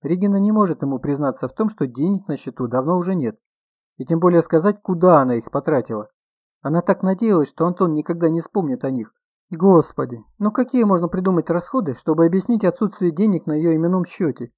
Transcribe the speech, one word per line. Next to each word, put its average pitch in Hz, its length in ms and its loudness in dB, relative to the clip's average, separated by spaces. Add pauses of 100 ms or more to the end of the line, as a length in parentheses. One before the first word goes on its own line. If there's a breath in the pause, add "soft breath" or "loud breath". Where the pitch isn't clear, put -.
Регина 185 360 0
не 202 140 2
может 202 300 0
ему 139 160 -4
признаться 139 500 -4
в - 60 -10
том, 214 160 -2
что 156 160 -4
денег 151 420 -4
на 143 100 -6
счету 127 300 -8
давно 131 300 0
уже 180 180 -2
нет. 120 220 -4 (600)
И 131 80 -10
тем 165 140 0
более 175 220 4
сказать, 170 400 0
куда 175 400 4
она 127 140 0
их 113 160 -8
потратила. 135 580 -4 (520)
Она 160 200 -2
так 190 220 -2
надеялась, 190 460 0
что 165 180 -2
Антон 175 260 -2
никогда 165 360 -2
не 165 100 -2
вспомнит 156 460 -4
о 135 60 -2
них. 117 220 -8 (380)
Господи, 156 720 2 (140)
ну 214 140 -2
какие 247 340 0
можно 175 240 0
придумать 180 400 -2
расходы, 170 460 -2
чтобы 160 300 0
объяснить 190 380 0
отсутствие 180 480 -2
денег 180 340 0
на 160 80 -4
ее 160 220 0
именном 170 300 0
счете? 131 520 -6